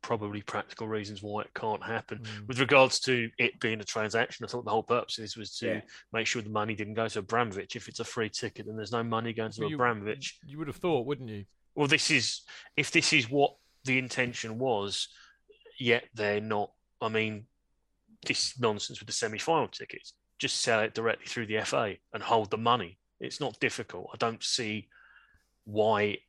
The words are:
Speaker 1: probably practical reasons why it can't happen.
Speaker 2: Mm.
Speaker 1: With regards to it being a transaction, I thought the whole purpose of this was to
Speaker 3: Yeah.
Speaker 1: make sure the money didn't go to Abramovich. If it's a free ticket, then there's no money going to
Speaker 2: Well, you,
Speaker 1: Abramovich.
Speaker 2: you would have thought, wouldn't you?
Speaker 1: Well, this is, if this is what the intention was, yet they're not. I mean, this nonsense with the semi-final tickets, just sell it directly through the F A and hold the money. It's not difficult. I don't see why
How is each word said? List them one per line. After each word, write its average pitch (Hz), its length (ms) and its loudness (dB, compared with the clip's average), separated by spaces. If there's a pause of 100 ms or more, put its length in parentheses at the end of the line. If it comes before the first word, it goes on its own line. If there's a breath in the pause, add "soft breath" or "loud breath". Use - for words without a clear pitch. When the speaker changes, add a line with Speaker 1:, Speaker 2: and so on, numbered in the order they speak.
Speaker 1:
probably 104 400 -2
practical - 440 -6
reasons 104 360 -6
why 104 180 -4
it - 140 -10
can't 107 260 -2
happen. 110 380 -6
Speaker 2:
Mm. 104 280 -10
Speaker 1:
With 123 120 -4
regards 135 420 8
to 120 380 2
it 120 200 2
being 110 200 0
a 104 40 -8
transaction, 110 600 0
I - 40 -10
thought 123 160 -6
the 107 60 -2
whole 110 120 2
purpose - 340 0
of 110 60 -8
this 104 120 -10
was 107 220 -10
to - 100 -4
Speaker 3:
Yeah. 95 140 -2 (300 loud breath)
Speaker 1:
make 110 160 0
sure 120 160 0
the 104 60 -10
money 107 260 -2
didn't 104 180 -6
go 113 140 0
to 107 120 -2
Abramovich. 101 560 -2
If 113 120 -10
it's - 140 -12
a - 40 -4
free 110 240 -2
ticket, 107 380 -6
then 107 80 -8
there's 107 160 -6
no 117 120 2
money 113 300 0
going 110 200 -4
to 110 80 -6
Speaker 2:
Well, 104 80 0
you, 104 80 -4
Speaker 1:
Abramovich. 117 680 0
Speaker 2:
you 143 140 -14
would 160 80 -6
have 127 80 -8
thought, 143 320 2
wouldn't 131 220 -4
you? 101 160 -10 (280)
Speaker 1:
Well, 143 140 2
this 156 240 6
is, 123 300 2 (360 loud breath)
if 147 140 0
this - 220 4
is 123 160 4
what 139 260 4 (300)
the 131 120 2
intention 120 600 -2
was, 104 480 0 (720 loud breath)
yet 117 240 4 (100)
they're 104 280 0
not. 107 300 -2 (300)
I 113 80 -2
mean, 110 380 -2 (800)
this - 340 -2
nonsense 107 400 0
with 110 80 -14
the - 60 -6
semi-final 117 560 0
tickets, - 440 -14 (240)
just - 240 -2
sell 113 200 4
it 110 120 0
directly 113 320 0
through 113 220 -4
the 107 100 0
F - 160 -2
A 110 260 0 (140)
and 107 80 -8
hold 110 300 2
the 107 60 0
money. 113 420 2 (200)
It's 127 200 -8
not 123 200 -4
difficult. 110 540 -4
I 113 40 -16
don't 113 260 -2
see 107 460 -2 (760 soft breath)
why 104 520 2 (120)